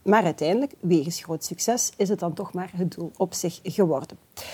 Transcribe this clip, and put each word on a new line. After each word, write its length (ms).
Maar 220
uiteindelijk, 560
wegens 440
groot 200
succes, 540
is 120
het 100
dan 140
toch 200
maar 220
het 200
doel 220
op 160
zich 300
geworden. 440